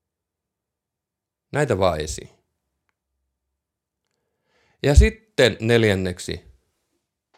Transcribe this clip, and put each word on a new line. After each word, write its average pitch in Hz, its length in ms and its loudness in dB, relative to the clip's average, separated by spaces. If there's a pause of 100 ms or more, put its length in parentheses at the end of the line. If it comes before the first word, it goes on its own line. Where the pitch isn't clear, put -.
(1500)
Näitä 127 260 -2
vaan 87 220 -2
esiin. - 300 -12 (2500)
Ja 143 120 0
sitten 143 680 2
neljänneksi, 95 840 -2 (920)